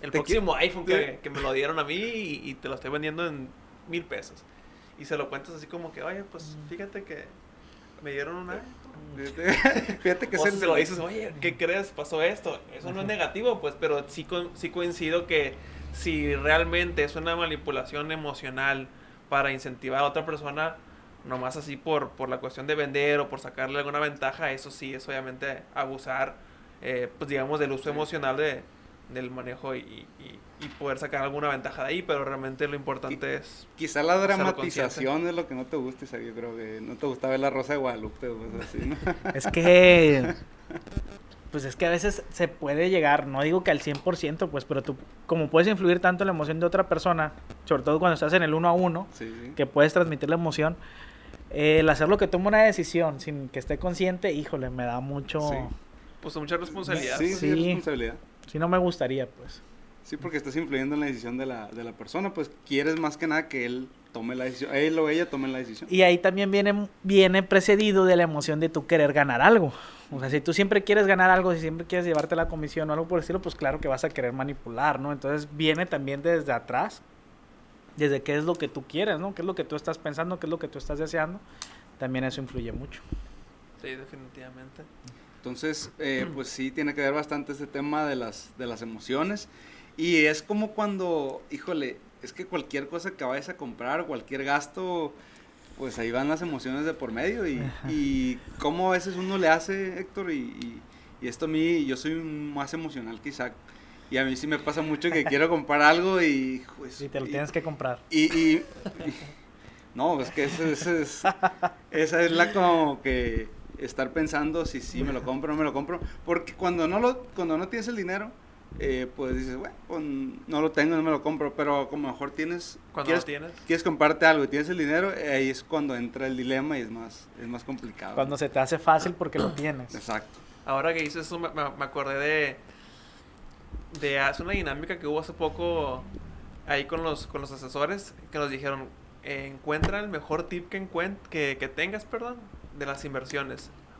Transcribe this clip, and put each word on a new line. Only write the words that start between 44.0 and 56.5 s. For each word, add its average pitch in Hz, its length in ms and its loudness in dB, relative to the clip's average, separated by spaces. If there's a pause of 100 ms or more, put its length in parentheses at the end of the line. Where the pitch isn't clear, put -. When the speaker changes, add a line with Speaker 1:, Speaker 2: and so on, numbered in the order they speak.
Speaker 3:
ciento, 160 340 -2
pues, 143 140 -4
pero 139 180 -2
tú, 135 140 -4 (300)
como 160 240 2
puedes 165 180 8
influir 180 320 6
tanto 180 240 4
en 196 40 2
la 190 60 2
emoción 156 280 -2
de 175 40 6
otra 185 220 4
persona, 165 460 2 (320)
sobre - 180 2
todo - 160 4
cuando 170 140 6
estás 151 200 0
en 180 100 8
el 156 100 4
uno 165 160 4
a - 40 8
uno, 180 400 2
Speaker 2:
Sí, - 120 -10 (180)
sí. 127 120 -12
Speaker 3:
que 143 100 2
puedes 147 280 6
transmitir 156 360 2
la 160 60 4
emoción, 165 420 2 (720)
eh, 151 300 6
el 156 100 8
hacer 151 180 6
lo 196 100 6
que 196 100 4
toma 185 200 2
una 214 160 8
decisión 170 560 4
sin 139 300 -8
que - 100 -8
esté 147 180 -2
consciente, 180 540 0
híjole, 143 380 -4
me 127 160 -4
da 120 160 -2
mucho 139 400 -4
Speaker 2:
Sí. 147 140 0 (640)
Speaker 1:
Pues, 156 160 -10
mucha 156 180 -2